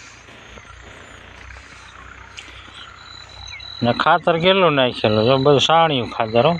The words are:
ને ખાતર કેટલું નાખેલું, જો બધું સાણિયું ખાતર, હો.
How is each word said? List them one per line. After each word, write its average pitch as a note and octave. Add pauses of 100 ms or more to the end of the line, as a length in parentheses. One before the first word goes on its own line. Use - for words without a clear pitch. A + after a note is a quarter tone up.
(3750)
ને A#2+
ખાતર E3
કેટલું F3+
નાખેલું, A2+
જો C3+
બધું C3+
સાણિયું D#3
ખાતર, A#2
હો. E3+